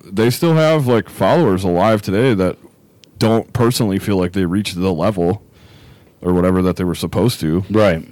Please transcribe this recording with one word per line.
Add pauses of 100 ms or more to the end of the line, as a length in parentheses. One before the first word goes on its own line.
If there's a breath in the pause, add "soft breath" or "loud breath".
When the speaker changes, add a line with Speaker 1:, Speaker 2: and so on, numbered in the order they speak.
Speaker 1:
they
still
have,
like,
followers
alive
today
that (600)
don't
personally
feel
like
they
reached
the
level (800 soft breath)
or
whatever
that
they
were
supposed
to.
Speaker 2:
Right.